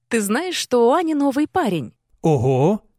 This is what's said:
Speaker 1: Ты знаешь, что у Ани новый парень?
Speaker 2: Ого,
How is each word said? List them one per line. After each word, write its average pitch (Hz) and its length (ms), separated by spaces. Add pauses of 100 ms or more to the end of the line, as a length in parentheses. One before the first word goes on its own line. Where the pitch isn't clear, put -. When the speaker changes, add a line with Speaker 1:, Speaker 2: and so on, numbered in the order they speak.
Speaker 1:
Ты 226 140
знаешь, 285 340
что 233 320
у 262 60
Ани 320 200
новый 285 340
парень? 185 440 (300)
Speaker 2:
Ого, 139 600 (180)